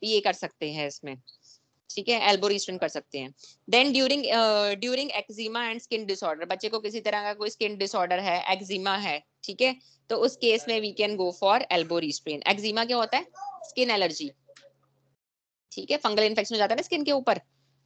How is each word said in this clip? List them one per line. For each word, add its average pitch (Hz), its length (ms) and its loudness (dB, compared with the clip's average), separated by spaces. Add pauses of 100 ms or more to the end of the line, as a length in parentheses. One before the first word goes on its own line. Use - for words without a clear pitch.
ये 214 160 4
कर 202 140 2
सकते 160 380 -6
हैं 151 160 -2
इसमें, 139 300 -10 (800)
ठीक 202 140 -4
है, 220 200 4
एल्बो 196 180 4
रिस्ट्रेन 196 300 -2
कर 170 100 -2
सकते 143 320 -8
हैं। 131 140 -10 (360)
Then 254 240 6
during, 269 340 2
अ, 214 460 4
during 254 380 -2
eczema 226 600 -6
and 233 140 -10
skin 220 180 -4
disorder, 175 400 -4
बच्चे 190 240 -4
को 220 100 -2
किसी 214 200 -6
तरह 208 240 -2
का 208 100 -4
कोई 208 160 -6
स्किन 208 280 -4
डिसऑर्डर 185 420 0
है, 185 320 0
एक्जिमा 190 460 -2
है, 165 260 -4 (200)
ठीक 202 180 -6
है, 254 140 2 (340)
तो 226 60 0
उस 247 200 2
केस 226 320 2
में 226 140 0
we 214 200 -4
can 208 160 0
go 180 160 0 (100)
for 220 280 4
elbow 170 300 0
restraint। 147 460 -4
एक्जिमा 214 380 0
क्या 240 120 -2
होता 226 200 0
है? 359 100 -2 (360)
स्किन 247 280 0
एलर्जी, 165 400 0 (1400)
ठीक 196 200 -6
है, 294 60 2
फंगल 214 260 2
इन्फेक्शन 214 320 0
हो - 20 0
जाता 208 160 4
है - 40 2
ना 302 40 -2
स्किन 330 220 -2
के 285 80 0
ऊपर, 254 300 2 (440)